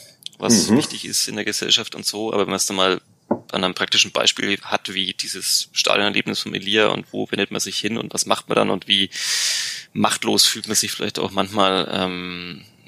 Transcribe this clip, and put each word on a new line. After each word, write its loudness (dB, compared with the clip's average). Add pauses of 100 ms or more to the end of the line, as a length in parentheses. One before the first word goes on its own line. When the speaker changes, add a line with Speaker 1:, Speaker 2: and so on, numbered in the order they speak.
(380)
Speaker 1:
was 2
Speaker 2:
Mhm. 6
Speaker 1:
wichtig -4
ist -2
in -6
der -4
Gesellschaft 0
und -10
so, -4
aber 2
wenn 0
man 0
es 0
dann -2
mal 4 (280)
an -2
einem 0
praktischen 2
Beispiel 2
hat, -4
wie -2
dieses -2
Stadionerlebnis 0
von -6
Elia 2
und -2
wo -4
wendet 0
man -4
sich -4
hin -2
und -8
was -2
macht 0
man 2
dann 4
und -2
wie 2 (840)
machtlos 2
fühlt -2
man 0
sich 0
vielleicht -4
auch -2
manchmal, 2
ähm, -4 (240)